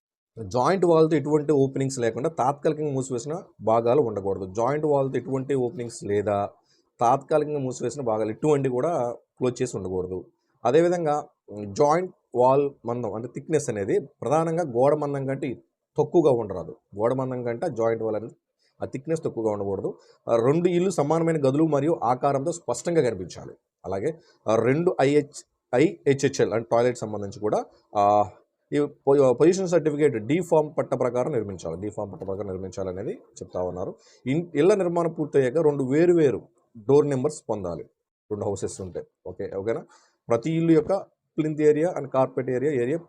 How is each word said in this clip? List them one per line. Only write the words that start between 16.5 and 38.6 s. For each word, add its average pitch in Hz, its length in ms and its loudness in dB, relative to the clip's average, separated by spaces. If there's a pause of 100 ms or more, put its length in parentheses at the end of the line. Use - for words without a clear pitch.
గోడ 117 140 2
మందం 127 320 -4
కంటే 120 240 -4
జాయింట్ 113 340 0
వాల్ 110 140 -2
అనేది 107 180 -8 (480)
ఆ - 20 -6
థిక్‌నెస్ 160 400 -6
తక్కువగా 110 260 -2
ఉండకూడదు. 101 480 -4 (300)
ఆ, 117 80 4
రెండు 147 320 2
ఇల్లు 180 220 2
సమానమైన 165 460 2
గదులు 139 280 4
మరియు 147 380 2
ఆకారంతో 131 500 0
స్పష్టంగా 160 500 -2
కనిపించాలి. 110 500 -4 (340)
అలాగే, 107 320 -4 (300)
ఆ, 110 60 2
రెండు 143 460 2
ఐహెచ్, 143 380 2 (360)
ఐహెచ్హెచ్ఎల్ 139 800 2
అంటే 113 180 -4
టాయిలెట్ 120 280 2
సంబంధించి 101 420 -8
కూడా, 147 240 0 (320)
ఆ, 101 340 4 (420)
ఈ 143 60 0 (280)
పొ-, 139 260 6
పొజిషన్ 180 360 4
సర్టిఫికేట్ 147 480 2
డి 120 240 0 (100)
ఫామ్ 151 280 2
పట్ట - 160 -2
ప్రకారం 123 380 -2
నిర్మించాలి, 92 480 -6
డి 104 100 -6
ఫామ్ 101 220 -10
పట్ట 92 140 -12
ప్రకారం 98 220 -8
నిర్మించాలనేది 95 640 -8
చెప్తా - 500 -10
ఉన్నారు. 90 320 -6 (320)
ఇన్-, 160 280 -2
ఇళ్ల 170 200 4
నిర్మాణం 175 380 0
పూర్తయ్యాక 143 440 0
రెండు 143 280 2
వేరు 156 280 4
వేరు 139 300 4 (460)
డోర్ 143 200 6
నెంబర్స్ 139 400 -2
పొందాలి 87 360 -6 (460)
రెండు 104 140 -6
హౌసెస్ 101 360 -4